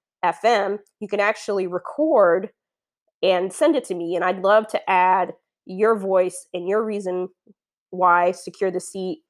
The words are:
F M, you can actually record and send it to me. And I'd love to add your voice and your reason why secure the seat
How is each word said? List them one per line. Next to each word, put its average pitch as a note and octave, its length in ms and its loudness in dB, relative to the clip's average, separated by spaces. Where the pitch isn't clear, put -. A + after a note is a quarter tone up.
F F3+ 220 -2
M, G#3 340 0
you G#3 100 -12
can G3+ 120 -4
actually G3+ 460 -2
record F#3+ 840 2
and F#3 300 0
send D#4 240 2
it B3 80 -2
to F#3+ 100 -6
me. F3 220 -4
And E3 80 -2
I'd F#3 180 -2
love G#3+ 260 4
to - 220 -6
add F#3 440 4
your G#3+ 280 2
voice F#3+ 580 -2
and F3+ 160 -6
your G#3+ 140 0
reason F#3 460 -4
why F3+ 420 2
secure F#3 380 -6
the F3+ 100 -4
seat F#3 480 -10